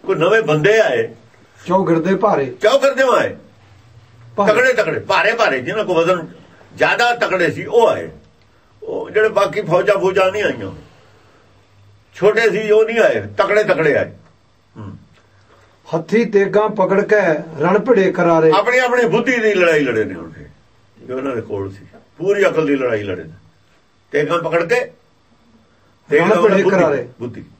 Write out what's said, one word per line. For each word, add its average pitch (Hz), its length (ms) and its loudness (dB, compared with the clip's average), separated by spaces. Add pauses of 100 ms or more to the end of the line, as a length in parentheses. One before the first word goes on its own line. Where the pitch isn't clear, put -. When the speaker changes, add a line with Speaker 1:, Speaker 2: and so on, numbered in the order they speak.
Speaker 1:
ਕੋਈ 190 100 -2
ਨਵੇਂ 190 260 2
ਬੰਦੇ 160 380 2
ਆਏ। 123 280 0 (520)
Speaker 2:
ਚੌ 185 240 0
ਗਿਰਦੇ 165 300 0
ਭਾਰੇ। 180 300 0 (180)
Speaker 1:
ਚੌ 233 160 4
ਗਿਰਦੇ 262 240 0 (140)
ਆਏ, 143 200 -2 (1000)
Speaker 2:
ਭਾਰੇ। 208 160 2
Speaker 1:
ਤਕੜੇ 254 200 2
ਤਕੜੇ, 180 280 -2
ਭਾਰੇ 190 320 0
ਭਾਰੇ, 190 280 0
ਜਿਨ੍ਹਾਂ 190 240 -6
ਕੋਲ 180 120 -2
ਵਜ਼ਨ 165 300 0 (500)
ਜ਼ਿਆਦਾ 233 380 0
ਤਕੜੇ 196 360 -2
ਸੀ 151 140 -10
ਉਹ 220 240 4
ਆਏ। - 220 -4 (720)
ਉਹ - 280 -10
ਜਿਹੜੇ 214 180 2
ਬਾਕੀ 202 340 -2
ਫੌਜਾਂ 180 360 2
ਫੌਜਾਂ 190 340 0
ਨਹੀਂ 208 100 -6
ਆਈਆਂ, 117 280 -6 (1500)
ਛੋਟੇ 214 340 2
ਸੀ 214 200 -4
ਉਹ 220 140 4
ਨਹੀਂ 226 160 -2
ਆਏ, 165 200 2 (180)
ਤਕੜੇ 208 260 2
ਤਕੜੇ 156 320 0
ਆਏ। - 140 -4 (680)
ਹੂੰ। 101 200 -16 (920)
Speaker 2:
ਹੱਥੀ 190 360 -2
ਤੇਗਾਂ 196 460 2
ਪਕੜ 190 320 0
ਕੇ 208 180 2 (400)
ਰਣ 180 180 2
ਭਿੜੇ 202 340 2
ਕਰਾਰੇ। 165 460 2
Speaker 1:
ਆਪਣੀ 240 200 2
ਆਪਣੀ 247 300 2
ਬੁੱਧੀ 240 280 0
ਦੀ 220 180 0
ਲੜਾਈ 165 300 2
ਲੜੇ 110 200 -2
ਨੇ 92 100 -8
ਹੁਣ 80 260 -14
ਇਹ, - 680 -20
ਜੋ 123 100 -10
ਉਹਨਾਂ 131 200 -8
ਦੇ 110 60 -6
ਕੋਲ 98 300 -10
ਸੀ, - 140 -20 (320)
ਪੂਰੀ 196 280 0
ਅਕਲ 156 200 0
ਦੀ 143 100 0
ਲੜਾਈ 120 260 -2
ਲੜੇ 90 220 -8
ਨੇ। 80 100 -18 (800)
ਤੇਗਾਂ 147 300 -2
ਪਕੜ 160 220 -2
ਕੇ, 240 160 0
Speaker 2:
ਰਣ - 100 -8 (1200)
Speaker 1:
ਤੇਗਾਂ 170 320 2
Speaker 2:
ਭਿੜੇ 196 200 4
Speaker 1:
ਬੁੱਧੀ, 185 80 2
Speaker 2:
ਕਰਾਰੇ। 151 380 0 (100)
Speaker 1:
ਬੁੱਧੀ। 110 260 -12 (160)